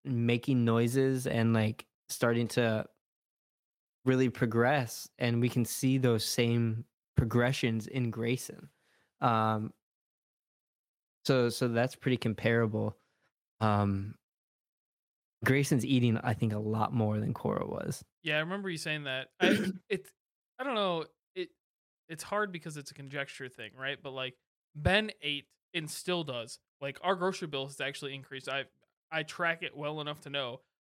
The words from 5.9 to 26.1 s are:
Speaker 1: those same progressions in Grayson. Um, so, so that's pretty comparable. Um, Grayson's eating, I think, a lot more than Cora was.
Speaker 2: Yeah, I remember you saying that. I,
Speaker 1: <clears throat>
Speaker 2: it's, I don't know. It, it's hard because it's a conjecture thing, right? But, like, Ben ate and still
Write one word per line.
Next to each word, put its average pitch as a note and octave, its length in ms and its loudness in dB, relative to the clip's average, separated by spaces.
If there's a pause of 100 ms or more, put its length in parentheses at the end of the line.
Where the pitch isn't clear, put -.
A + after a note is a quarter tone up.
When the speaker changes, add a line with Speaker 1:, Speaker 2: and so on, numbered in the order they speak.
Speaker 1:
those A#2+ 260 2
same A#2 640 2 (320)
progressions A#2 680 2
in B2 240 -2
Grayson. A#2+ 580 -4 (500)
Um, A2 540 2 (1500)
so, B2+ 240 4
so A#2+ 180 -2
that's A#2+ 280 0
pretty B2+ 220 0
comparable. A2+ 800 0 (600)
Um, G#2 560 2 (1300)
Grayson's C3 400 4
eating, A#2+ 380 4
I A#2 100 2
think, G#2+ 200 0
a G#2+ 60 -2
lot G#2+ 340 0
more G#2+ 260 2
than B2 140 -2
Cora G1+ 340 -2
was. - 360 -6 (200)
Speaker 2:
Yeah, D3+ 140 -2
I - 20 2
remember F#3+ 300 -6
you E3 80 -6
saying D3+ 260 -6
that. C3 260 -6 (100)
I, F#3 180 6 (160)
Speaker 1:
<clears throat> - 160 -16
Speaker 2:
it's, F#3+ 200 -4 (500)
I B3+ 40 -6
don't C4 120 -2
know. F3+ 300 -2 (300)
It, F3+ 140 -6 (600)
it's D#3+ 140 -12
hard G3+ 280 -2
because D#3+ 260 -10
it's C#3 140 -14
a - 20 -20
conjecture C#3 560 -10
thing, A2+ 280 -16
right? C3+ 240 -6
But, C#3 100 -12
like, C3 240 -8 (400)
Ben F#3+ 360 2 (100)
ate D3 260 -6 (260)
and D#3+ 180 -4
still F3 320 -2